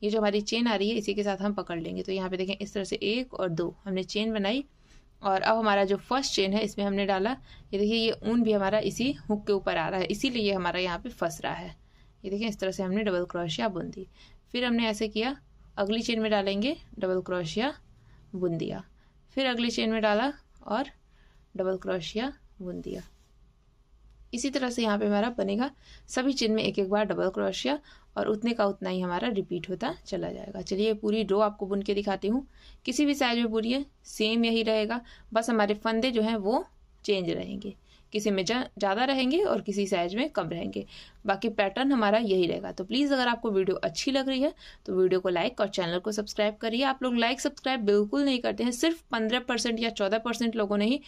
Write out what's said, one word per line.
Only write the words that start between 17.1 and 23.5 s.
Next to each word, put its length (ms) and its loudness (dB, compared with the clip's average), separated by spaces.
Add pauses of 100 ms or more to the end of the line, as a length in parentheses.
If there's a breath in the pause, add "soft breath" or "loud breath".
क्रोशिया 520 -2 (600 soft breath)
बुन 220 0
दिया, 260 -6 (540 soft breath)
फिर 100 2
अगली 240 0
चेन 180 0
में 120 0
डाला 300 2 (340)
और 220 -2 (680 soft breath)
डबल 200 0
क्रोशिया 540 -4 (300)
बुन 200 -8
दिया। 200 -10 (1300)